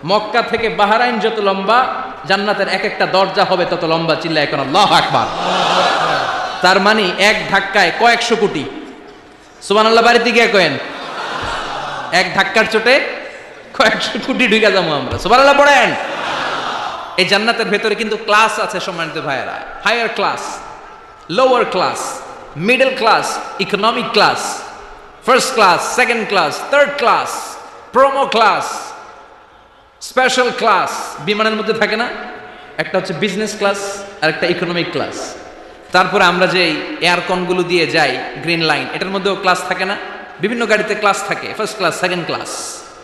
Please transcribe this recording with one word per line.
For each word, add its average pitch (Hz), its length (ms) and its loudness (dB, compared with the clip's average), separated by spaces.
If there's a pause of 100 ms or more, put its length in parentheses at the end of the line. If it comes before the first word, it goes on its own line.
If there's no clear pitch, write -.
মক্কা 220 360 2
থেকে 226 260 -2
বাহরাইন 214 500 2
যত 220 200 0
লম্বা, 202 560 2 (320)
জান্নাতের 196 420 0
এক 190 160 -2
একটা 202 220 0
দরজা 190 380 2
হবে 175 260 2
তত 170 140 -2
লম্বা। 165 300 2
চিল্লায় 156 320 0
এখন 143 140 -2
আল্লাহু 165 340 4
আকবার। 131 320 2 (1400)
তার 185 180 6
মানে 208 380 2
এক 202 320 2
ধাক্কায় 196 500 2
কয়েকশো 233 360 4
কোটি। 180 280 0 (1000)
সুবহানাল্লাহ 220 420 4
বাড়িতে 233 280 4
গিয়ে 226 160 4
কয়েন, 170 300 2 (1300)
এক 185 220 0
ধাক্কার 196 380 2
চোটে 233 280 4 (800)
কয়েকশো 220 480 2
কোটি 254 200 2
ঢুকে 220 140 4
যাবো 190 320 4
আমরা। 123 260 -4
সুবহানাল্লাহ 269 400 6
পড়েন। 269 360 6 (1200)
এই 180 80 2
জান্নাতের 214 420 0
ভেতরে 208 280 0
কিন্তু 214 220 -4
ক্লাস 214 440 2
আছে, 185 200 -4
সম্মানিত 165 400 -6
ভাইয়েরা। 131 400 -6 (240)
হায়ার 226 300 0
ক্লাস, 160 440 -4 (720)
লোয়ার 240 400 4
ক্লাস, 147 500 -2 (360)
মিডল 254 400 2
ক্লাস, 190 420 2 (200)
ইকোনমিক 208 540 -2
ক্লাস, 160 500 2 (640)
ফার্স্ট 247 280 2
ক্লাস, 185 400 2
সেকেন্ড 226 340 0
ক্লাস, 170 320 0 (100)
থার্ড 285 260 4
ক্লাস, 190 600 0 (360)
প্রোমো 269 340 4
ক্লাস, 196 680 0 (1080)
স্পেশাল 247 560 2
ক্লাস। - 640 0
বিমানের 208 320 0
মধ্যে 214 200 -2
থাকে 208 240 0
না, 240 120 -2 (680)
একটা 156 220 -2
হচ্ছে 185 140 -4
বিজনেস 202 460 -2
ক্লাস - 440 -2 (200)
আর 156 60 2
একটা 160 180 -2
ইকোনমিক 175 440 -2
ক্লাস। - 440 -6 (580)
তারপরে 185 320 4
আমরা 180 220 4
যে 175 180 2
এই 160 120 0 (240)
এয়ারকনগুলো 175 640 0
দিয়ে 165 240 2
যাই, 139 320 2 (240)
গ্রিন 165 200 -2
লাইন, 143 320 0
এটার 180 140 -4
মধ্যেও 196 260 -2
ক্লাস 180 340 0
থাকে 190 160 -2
না? 202 120 -4 (440)
বিভিন্ন 233 260 -2
গাড়িতে 214 280 0
ক্লাস 202 340 0
থাকে, 160 180 -6 (100)
ফার্স্ট 214 200 -6
ক্লাস, 165 240 -2
সেকেন্ড 180 260 -2
ক্লাস। - 560 -8 (220)